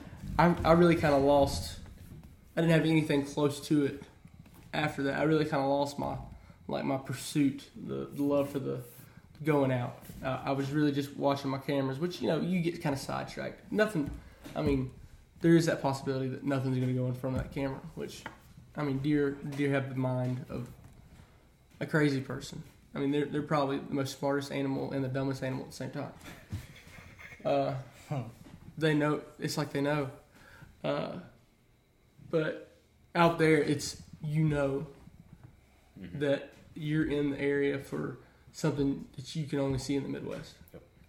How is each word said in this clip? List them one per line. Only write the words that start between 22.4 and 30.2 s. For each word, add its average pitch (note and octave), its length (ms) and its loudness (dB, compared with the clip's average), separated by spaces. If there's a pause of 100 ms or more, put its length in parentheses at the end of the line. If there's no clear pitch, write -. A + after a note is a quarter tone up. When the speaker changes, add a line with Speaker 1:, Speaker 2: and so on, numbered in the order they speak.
Speaker 1:
I - 60 -6
mean, C#3 120 0
they're, C#3+ 140 0
they're D3 180 -2
probably C#3 360 0
the - 140 -8
most C3+ 260 -2
smartest C#3 320 -2
animal C#3 400 -2
and C#3 120 -2
the C3 40 -2
dumbest C3+ 360 -2
animal C3 220 -4
at - 60 -16
the - 40 -16
same C3 160 -8
time. D3 200 -8 (1300)
Uh, C#3 280 2 (360)
Speaker 2:
Huh. C3+ 140 -4 (540)
Speaker 1:
they D#3 160 4
know, D3+ 280 2 (180)
it's - 180 -4
like C#3+ 140 -2
they C#3 100 -2
know. C#3+ 280 0 (720)